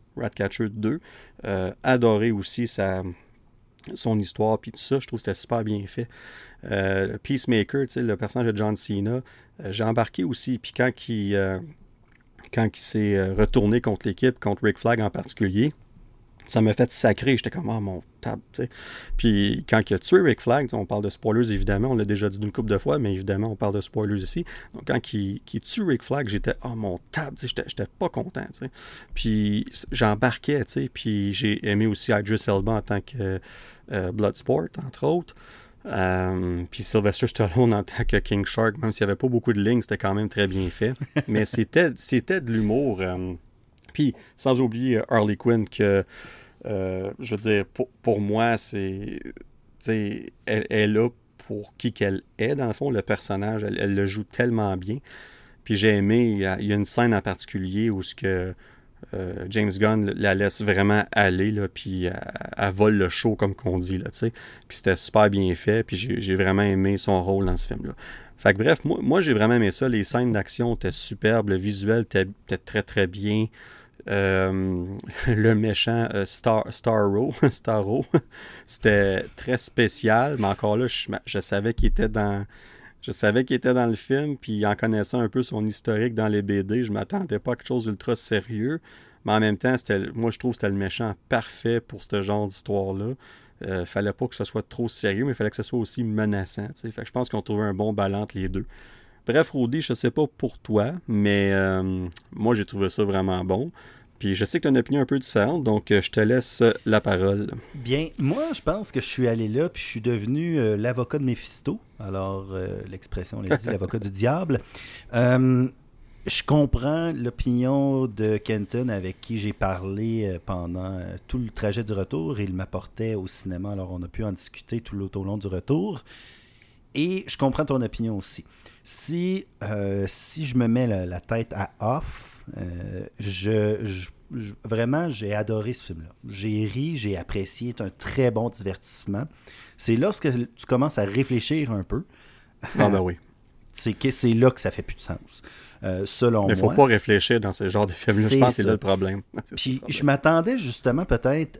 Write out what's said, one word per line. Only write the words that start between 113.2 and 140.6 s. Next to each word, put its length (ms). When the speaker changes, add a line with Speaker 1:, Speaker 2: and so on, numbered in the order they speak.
Speaker 2:
l'a 160
dit, 100
Speaker 1:
<laughs> 40
Speaker 2:
l'avocat 280
du 120
diable. 500
Euh, 540
je 160
comprends 720
l'opinion 920
de 320
Kenton 500
avec 320
qui 160
j'ai 160
parlé, 760
euh, 160
pendant, 560
euh, 180
tout 120
le 120
trajet 320
du 100
retour. 480
Il 140
m'apportait 600
au 120
cinéma, 460
alors 180
on 120
a 60
pu 160
en 80
discuter 480
tout 160
le, 120
tout 120
au 40
long 140
du 100
retour. 560
Et 320
je 100
comprends 280
ton 180
opinion 340
aussi. 280
Si, 600
euh, 440
si 400
je 100
me 120
mets 180
la, 180
la 160
tête 340
à 160
off, 640
euh, 500
je, 680
je, 240
je, 180
vraiment, 460
j'ai 240
adoré 380
ce 120
film-là. 260
J'ai 380
ri, 300
j'ai 200
apprécié, 600
c'est 60
un 80
très 400
bon 180
divertissement. 760
C'est 200
lorsque 340
tu 120